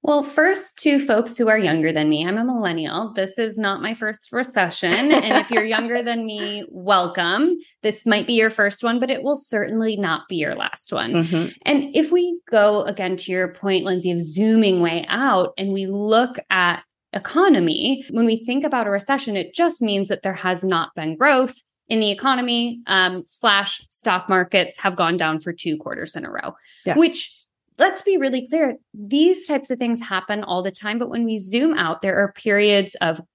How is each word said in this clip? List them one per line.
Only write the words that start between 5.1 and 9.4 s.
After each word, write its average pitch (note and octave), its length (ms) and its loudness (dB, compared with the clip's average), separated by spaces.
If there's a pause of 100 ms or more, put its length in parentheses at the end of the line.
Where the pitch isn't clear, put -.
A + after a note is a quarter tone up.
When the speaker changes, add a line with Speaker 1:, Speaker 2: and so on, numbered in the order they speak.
Speaker 1:
if - 140 0
you're A3 140 0
younger A#3 380 -2
Speaker 2:
<laughs> - 0 -
Speaker 1:
than A#3 220 -4
me, G#3 440 -8
welcome. F#3 880 0 (260)
This G#3+ 220 -2
might G#3+ 220 2
be A#3+ 60 0
your A3 180 4
first G3+ 320 0
one, A#3 160 0
but B3+ 100 -2
it A#3+ 140 -2
will C#4 120 0
certainly A3 600 -2